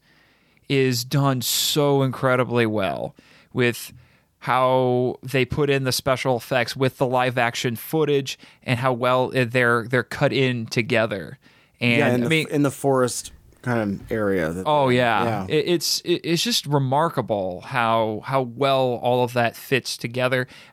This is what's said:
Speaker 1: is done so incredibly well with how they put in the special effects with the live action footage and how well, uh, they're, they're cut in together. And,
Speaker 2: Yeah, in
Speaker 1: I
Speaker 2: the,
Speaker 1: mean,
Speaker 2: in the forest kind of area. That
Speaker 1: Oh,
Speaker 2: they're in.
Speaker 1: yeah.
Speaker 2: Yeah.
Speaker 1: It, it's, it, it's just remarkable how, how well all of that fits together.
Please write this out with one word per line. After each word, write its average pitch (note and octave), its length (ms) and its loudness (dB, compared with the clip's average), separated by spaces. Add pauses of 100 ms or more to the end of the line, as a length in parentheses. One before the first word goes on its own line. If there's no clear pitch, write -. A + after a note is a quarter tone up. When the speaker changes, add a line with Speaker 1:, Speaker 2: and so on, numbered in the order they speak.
(680)
Speaker 1:
is B2+ 360 0
done C3+ 380 0
so C#3+ 600 2
incredibly B2+ 640 2
well F#2 480 -2 (380)
with B2 400 -2 (480)
how B2+ 840 2
they C3 220 0
put C#3+ 260 -2
in C3+ 140 0
the B2+ 80 0
special C3 440 0
effects A#2+ 400 -2
with C3 220 0
the C#3 80 0
live B2+ 320 0
action A#2+ 360 0
footage C#3+ 640 -2 (240)
and B2 160 -2
how C3 140 0
well, B2+ 440 2
uh, B2+ 120 4
they're, A#2+ 400 2
they're B2 160 2
cut C#3 280 0
in B2 340 0
together. A2 720 -2 (420)
And, A#2+ 180 2
Speaker 2:
Yeah, A#2 160 4
in B2 60 2
Speaker 1:
I A#2 40 0
Speaker 2:
the, A#2+ 60 0
Speaker 1:
mean, D#3+ 200 2
Speaker 2:
in D3 120 2
the C#3 80 2
forest C3 600 -2 (300)
kind G#2+ 380 -2
of - 120 -8
area. F#2+ 400 0
That F#2 140 -8
Speaker 1:
Oh, D3 180 2
Speaker 2:
they're B2+ 80 4
in. B2 60 4
Speaker 1:
yeah. A2+ 260 2
Speaker 2:
Yeah. G#2 240 -2
Speaker 1:
It, D3+ 200 0
it's, - 340 -2
it, F3 220 -2
it's D#3+ 180 -2
just A#3 240 -2
remarkable C3 960 0
how, A2+ 640 0
how C3+ 180 -2
well B2+ 600 0
all B2 220 2
of A#2+ 100 -4
that A#2 220 0
fits - 420 -2
together. B2+ 480 -2 (260)